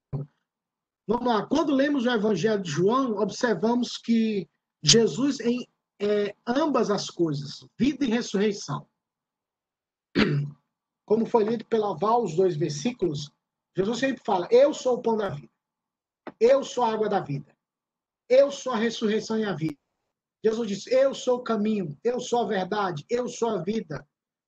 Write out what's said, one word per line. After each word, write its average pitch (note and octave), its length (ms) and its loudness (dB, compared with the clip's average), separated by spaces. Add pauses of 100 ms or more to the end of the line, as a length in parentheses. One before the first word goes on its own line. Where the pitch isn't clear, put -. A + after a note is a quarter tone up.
(140)
erro. D3 140 -6 (800)
Vamos A#3+ 200 0
lá. A3 180 0
Quando D4 280 0
lemos C#4 320 2
o B3 40 0
Evangelho G#3 520 0
de F3 100 -8
João, G#3+ 460 0
observamos A3 800 -2
que A3 500 0 (340)
Jesus A3 600 2
em, A#3+ 260 -2 (320)
é, G#3 360 -2 (120)
ambas B3+ 420 0
as - 200 -2
coisas, - 560 -4 (120)
vida C#4 280 0
e A#3 40 0
ressurreição. G3+ 800 -2 (1300)
<clears throat> D3 460 0 (440)
Como A3 200 2
foi A3+ 180 2
lido A3+ 220 -2
pela G#3 320 0
Val, A3+ 260 2
os D#3 120 -4
dois F3+ 200 2
versículos, D3+ 760 -4 (460)
Jesus A3 240 -2
sempre C4+ 240 -2
fala, F#3 260 0
"Eu C#4 240 6
sou B3 220 -2
o B3 60 -4
pão A3+ 160 0
da G3+ 120 -2
vida. C#3+ 220 -12 (880)
Eu B3+ 240 6
sou A#3+ 220 -2
a A3+ 80 0
água G#3 160 0
da F#3+ 100 0
vida. C#3+ 340 -8 (760)
Eu C4+ 200 8
sou - 220 -8
a G#3 60 -2
ressurreição A3 600 -2
e A3 60 0
a G3+ 100 -2
vida." D#3 240 -6 (640)
Jesus A3 260 0
disse, - 240 -6
"Eu C4 200 4
sou B3 260 -2
o B3 40 -10
caminho, G#3 580 -2
eu A#3+ 200 -2
sou A#3+ 180 0
a A3 80 0
verdade, F#3 600 -2
eu A#3+ 180 -2
sou A#3 220 -4
a G3+ 120 -2
vida." F#3 460 -6 (400)